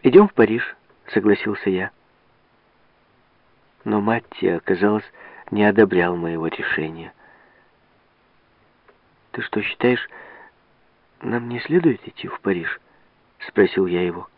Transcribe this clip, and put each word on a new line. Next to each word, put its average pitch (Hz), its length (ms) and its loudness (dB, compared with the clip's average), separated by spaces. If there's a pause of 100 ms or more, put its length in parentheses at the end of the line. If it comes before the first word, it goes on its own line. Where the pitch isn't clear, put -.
Идём 190 260 8
в - 60 -10
Париж», — 113 420 0 (300)
согласился 101 640 0
я. 92 200 -4 (1900)
Но 107 160 0
Маттия, 101 600 -2
казалось, 101 440 0 (460)
не 104 140 2
одобрял 95 520 4
моего 82 320 -4
решения. 80 640 -8 (2250)
«Ты - 100 -10
что, - 200 -4
считаешь, - 460 0 (1120)
нам 117 260 -4
не 120 120 -8
следует 160 460 0
идти - 220 -14
в - 120 -12
Париж?» — 87 400 -4 (680)
спросил 95 380 2
я 87 160 -2
его. 87 340 -6